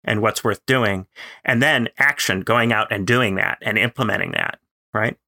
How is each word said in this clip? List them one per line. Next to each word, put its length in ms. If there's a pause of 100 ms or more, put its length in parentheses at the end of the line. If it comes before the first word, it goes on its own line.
and 180
what's 220
worth 220
doing, 420 (380)
and 180
then 240 (100)
action, 440
going 320
out 180
and 160
doing 280
that 260
and 160
implementing 540
that, 280 (340)
right? 240 (100)